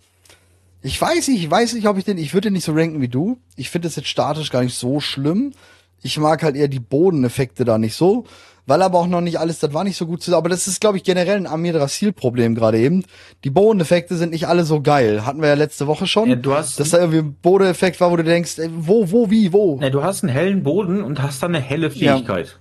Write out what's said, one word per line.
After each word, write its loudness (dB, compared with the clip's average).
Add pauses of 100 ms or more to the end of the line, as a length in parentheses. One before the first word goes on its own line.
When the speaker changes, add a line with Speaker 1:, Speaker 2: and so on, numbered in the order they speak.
(800)
Speaker 1:
ich -8
weiß 0
nicht, 0
ich -4
weiß 2
nicht, -2
ob 0
ich -6
den, -2
ich -6
würde 0
den 0
nicht -2
so -4
ranken 0
wie -2
du. -2 (180)
Ich -12
finde -4
es -8
jetzt -8
statisch -4
gar 0
nicht -4
so -4
schlimm. -4 (480)
Ich -6
mag 2
halt 0
eher 2
die -4
Bodeneffekte 0
da 2
nicht 0
so, 2 (420)
weil 4
aber 2
auch 2
noch 0
nicht -4
alles, -4
das -2
war -2
nicht -4
so -6
gut -8
zu, 0
aber 2
das -2
ist, -6
glaub 2
ich, -4
generell 0
ein -4
Amir -4
Drasil-Problem 0
gerade 4
eben. 2 (400)
Die -4
Bodeneffekte 2
sind -2
nicht -4
alle 2
so 0
geil. 2
Hatten -6
wir 2
ja 4
letzte 0
Woche -2
schon, 2
Speaker 2:
Ja, 4
du 0
hast -4
Speaker 1:
dass 0
da 4
irgendwie 4
ein -4
Bodeneffekt 2
war, 4
wo 2
du 0
denkst, 0
ey, -6
wo, 2
wo, 2
wie, 4
wo? 2
Speaker 2:
Ja, 0
du 0
hast -4
einen -2
hellen 0
Boden -2
und -6
hast -4
dann -2
eine -2
helle -2
Speaker 1:
Ja. 2
Speaker 2:
Fähigkeit. -6